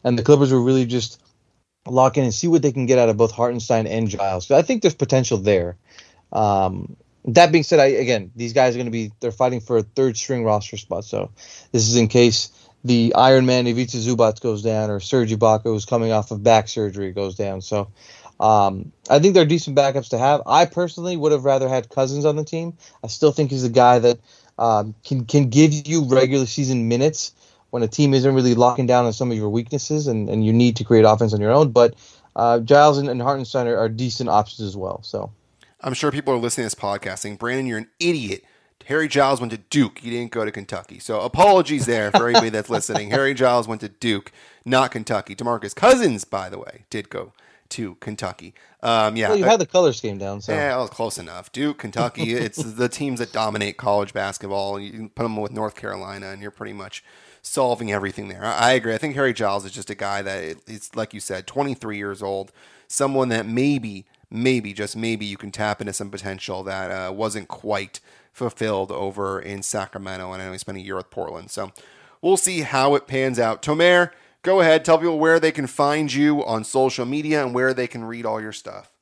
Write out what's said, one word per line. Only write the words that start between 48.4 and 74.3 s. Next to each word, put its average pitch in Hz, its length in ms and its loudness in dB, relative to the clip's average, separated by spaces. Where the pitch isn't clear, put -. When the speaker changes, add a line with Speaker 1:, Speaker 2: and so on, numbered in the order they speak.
Speaker 2:
Um, 113 340 0
yeah, 110 120 0
Speaker 1:
Well, 101 100 2
you 92 60 0
Speaker 2:
uh, 190 60 4
Speaker 1:
had 113 100 4
the 117 60 -2
color 165 260 2
scheme 104 260 -8
down, 98 220 -10
so. 101 120 -8
Speaker 2:
Yeah, 143 240 -2
well, 120 120 -4
close 110 300 -8
enough. 87 340 -16
Duke, 143 260 -6
Kentucky, 117 540 -6
<laughs> - 20 -2
it's 113 220 -6
the 120 320 -4
teams 131 300 -6
that 120 140 -8
dominate 104 440 -4
college 101 360 -2
basketball. 98 680 -6
You 101 100 -16
can 110 200 -16
put 117 160 -6
'em 110 100 -6
with 104 160 -8
North 107 240 -8
Carolina, 98 540 -14
and 98 120 -18
you're 104 80 -14
pretty 104 220 -16
much 98 320 -18
solving 120 500 -4
everything 101 360 -6
there. 95 160 -14
I, 110 80 -4
I 117 200 2
agree. 113 220 -2
I 113 40 -6
think 147 160 -8
Harry 135 180 -2
Giles 101 320 -4
is 95 80 -16
just 104 180 -16
a 104 40 -10
guy 101 280 -8
that, 95 200 -10
it, 80 240 -12
it's 107 300 -18
like 110 180 -8
you 98 60 -14
said, 95 260 -10
twenty-three 123 520 -8
years 101 240 -10
old, 98 300 -10
someone 135 420 -2
that 113 180 -2
maybe, 113 600 -4
maybe, 113 420 -2
just 101 240 -8
maybe 110 300 -6
you 98 100 -10
can 101 140 -16
tap 107 320 -6
into 101 100 -8
some 101 180 -10
potential 95 520 -12
that, 95 280 -10
uh, 95 220 -8
wasn't 104 360 -6
quite 101 520 -8
fulfilled 107 600 -6
over 98 480 -6
in 98 220 -14
Sacramento, 95 720 -10
and 92 80 -12
I 95 60 -12
know 92 60 -12
he 92 60 -14
spent 98 200 -14
a - 20 -14
year 95 160 -12
with 92 140 -12
Portland. 82 400 -12
So 98 220 -12
we'll 185 160 2
see 185 220 -2
how 139 340 2
it - 140 -2
pans 131 300 -2
out. 113 240 -2
Tomer, 175 480 4